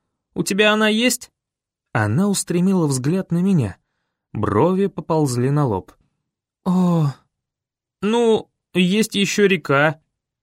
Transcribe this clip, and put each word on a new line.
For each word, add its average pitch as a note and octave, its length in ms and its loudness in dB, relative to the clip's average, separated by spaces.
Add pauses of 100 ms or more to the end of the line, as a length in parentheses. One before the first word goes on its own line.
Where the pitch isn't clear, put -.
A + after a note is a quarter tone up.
(340)
"У F#3 100 -4
тебя G#3 300 0
она G#3+ 140 0
есть?" A#3 440 -2 (600)
Она A#2 380 0
устремила F3+ 580 0
взгляд C#3+ 440 -2
на E3+ 100 -2
меня. E3+ 360 0 (560)
Брови B2 540 0
поползли C#3+ 640 -2
на D3 160 0
лоб. G2 260 -4 (720)
"О". F3 500 0 (880)
"Ну, A3 480 0 (240)
есть F#3+ 420 0
еще G3+ 300 0
река". D3+ 560 0 (420)